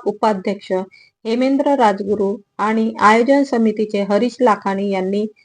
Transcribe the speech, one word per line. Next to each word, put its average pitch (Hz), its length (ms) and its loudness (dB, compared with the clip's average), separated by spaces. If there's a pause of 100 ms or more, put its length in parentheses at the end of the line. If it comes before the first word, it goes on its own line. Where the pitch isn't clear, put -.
उपाध्यक्ष 208 680 -2
हेमेंद्र 254 1040 -2
राजगुरू 202 600 0 (240)
आणि 220 400 0
आयोजन 233 440 4
समितीचे 220 600 -2
हरीश 208 380 0
लाखाणी 202 480 0
यांनी 196 360 -2 (180)